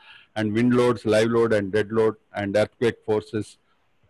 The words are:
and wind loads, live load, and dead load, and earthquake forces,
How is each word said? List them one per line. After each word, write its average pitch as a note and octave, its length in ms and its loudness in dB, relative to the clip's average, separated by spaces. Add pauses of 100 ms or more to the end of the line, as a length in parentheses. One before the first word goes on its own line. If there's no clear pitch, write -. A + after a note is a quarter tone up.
(360)
and G#2+ 160 -4
wind A#2+ 220 2
loads, B2 300 0
live A2 260 2
load, A#2 220 2
and G2+ 200 -2
dead G#2 180 -2
load, A2 240 0 (200)
and G2+ 220 -4
earthquake G#2+ 480 -2
forces, G#2+ 540 -6 (520)